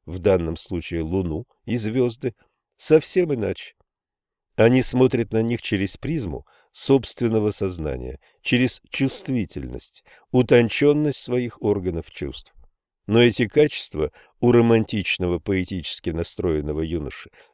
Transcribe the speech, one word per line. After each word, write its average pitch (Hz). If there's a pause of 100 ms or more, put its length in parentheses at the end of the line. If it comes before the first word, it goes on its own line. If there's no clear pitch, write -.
в 90
данном 85
случае 85
луну 85 (180)
и 120
звёзды, 117 (420)
совсем 160
иначе. 101 (800)
Они 120
смотрят 123
на 110
них 117
через 98
призму 120 (260)
собственного 113
сознания, 76 (240)
через 123 (120)
чувствительность, 92 (280)
утончённость 135
своих 123
органов 92
чувств. - (520)
Но 110
эти 120
качества 80 (260)
у 120
романтичного, 113
поэтически 92
настроенного 78
юноши 78 (220)